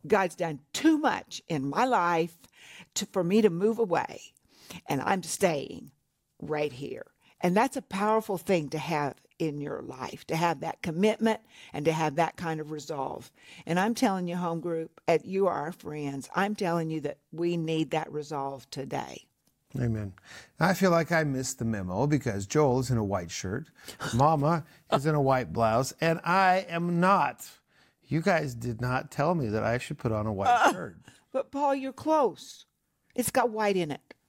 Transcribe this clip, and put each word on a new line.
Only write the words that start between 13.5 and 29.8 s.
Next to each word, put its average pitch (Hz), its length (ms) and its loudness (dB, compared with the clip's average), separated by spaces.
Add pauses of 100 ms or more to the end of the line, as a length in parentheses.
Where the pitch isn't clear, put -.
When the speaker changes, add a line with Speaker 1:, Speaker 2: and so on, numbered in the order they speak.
Speaker 1:
And 175 120 0
I'm 220 140 2
telling 190 340 0
you, 170 80 -4
home 170 240 -2
group, 160 480 -6
and 160 160 4
you 190 220 0
are 175 80 2
our 147 180 -4
friends, 143 640 -8
I'm 202 200 0
telling 170 340 -2
you 160 120 -4
that 143 180 -8 (120)
we 175 240 -2
need 160 360 0
that 156 200 -2
resolve 143 600 -8
today. 135 560 -8 (520)
Speaker 2:
Amen. 107 340 -2 (460)
I 175 140 2
feel 185 160 2
like 165 220 2
I 160 120 2
missed 131 360 -4
the 117 60 -4
memo 104 420 0
because 113 400 0
Joel 135 320 4
is 127 100 -4
in 123 80 2
a 110 60 2
white 95 260 -2
shirt, 107 380 -6 (480)
Mama 147 480 4 (280)
is 135 140 2
in 156 80 2
a 147 80 2
white 131 320 0
blouse, 113 480 2
and 165 220 2
I 185 440 4
am 170 320 -2
not. 175 480 2 (600)
You 156 140 0
guys 156 340 2
did 117 260 -6
not 127 300 -2
tell 160 240 2
me 131 140 -2
that 107 140 0
I 113 140 2
should - 220 -8